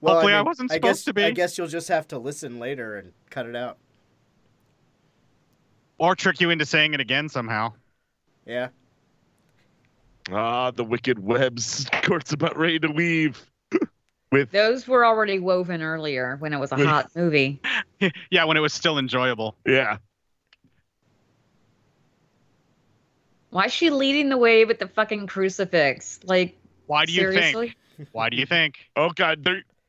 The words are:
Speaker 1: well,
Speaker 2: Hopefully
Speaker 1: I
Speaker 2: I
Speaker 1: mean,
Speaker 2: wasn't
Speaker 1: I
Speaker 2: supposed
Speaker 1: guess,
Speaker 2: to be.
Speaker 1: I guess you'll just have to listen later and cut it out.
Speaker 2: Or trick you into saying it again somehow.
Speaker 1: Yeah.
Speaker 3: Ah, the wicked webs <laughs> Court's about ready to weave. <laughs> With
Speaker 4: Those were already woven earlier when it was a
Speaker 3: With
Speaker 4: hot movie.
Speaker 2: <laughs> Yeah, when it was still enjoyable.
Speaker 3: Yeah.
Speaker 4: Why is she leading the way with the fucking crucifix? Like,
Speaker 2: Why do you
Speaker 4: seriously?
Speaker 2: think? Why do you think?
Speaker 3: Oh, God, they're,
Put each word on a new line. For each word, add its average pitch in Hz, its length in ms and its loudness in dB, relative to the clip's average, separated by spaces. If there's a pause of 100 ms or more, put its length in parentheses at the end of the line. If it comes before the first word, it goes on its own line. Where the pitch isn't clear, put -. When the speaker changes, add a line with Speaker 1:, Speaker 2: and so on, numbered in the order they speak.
Speaker 1:
well, 160 140 4
Speaker 2:
Hopefully 202 180 4
Speaker 1:
I 208 40 6
Speaker 2:
I - 20 4
Speaker 1:
mean, 208 80 0
Speaker 2:
wasn't 254 240 -4
Speaker 1:
I 160 40 -2
Speaker 2:
supposed 190 260 2
Speaker 1:
guess, - 20 -14
Speaker 2:
to 262 100 -4
be. 202 100 2
Speaker 1:
I 170 60 2
guess 175 260 -2
you'll 170 120 -6
just 160 220 -8
have 160 180 0
to 147 100 -12
listen 127 400 -12
later 120 400 -8
and 92 160 -18 (160)
cut 123 160 -10
it 120 100 -12
out. 120 220 -8 (2250)
Speaker 2:
Or 175 160 2
trick 185 260 0
you 170 80 2
into 156 160 0
saying 151 300 2
it 139 40 -2
again 135 300 -2
somehow. 113 440 -4 (760)
Speaker 1:
Yeah. 123 220 -6 (1600)
Speaker 3:
Ah, 120 400 -2
the 117 120 -6
wicked 120 360 -2
webs 120 760 -2
<laughs> - 60 -2
Court's - 320 -2
about 151 240 -2
ready 160 220 0
to 156 120 -2
weave. 160 480 0 (320)
<laughs> - 600 -6
With 135 200 4
Speaker 4:
Those 220 360 2
were 247 180 6
already 214 320 2
woven 180 460 -2
earlier 143 560 -4
when 151 140 -6
it 143 60 -2
was 139 120 -4
a 135 40 -4
Speaker 3:
With 143 120 4
Speaker 4:
hot 151 280 2
movie. 143 460 0 (400)
Speaker 2:
<laughs> - 300 -4
Yeah, 175 140 4
when 156 120 2
it 156 40 2
was 151 120 0
still 156 240 -2
enjoyable. 127 680 -2
Speaker 3:
Yeah. 123 340 2 (3500)
Speaker 4:
Why 185 140 0
is 254 60 -2
she 330 200 2
leading 277 380 2
the 269 80 0
way 226 280 8
with 220 140 -2
the 190 80 -6
fucking 214 400 -4
crucifix? 185 960 -2
Like, 185 340 0 (300)
Speaker 2:
Why 151 180 2
do 165 80 -4
you 180 60 2
Speaker 4:
seriously? 190 560 0 (220)
Speaker 2:
think? 147 140 -20
Why 113 180 -2
do 120 60 -6
you 135 120 -2
think? 160 300 0 (180)
Speaker 3:
Oh, 160 160 2
God, 160 320 0
they're, 185 180 0 (280)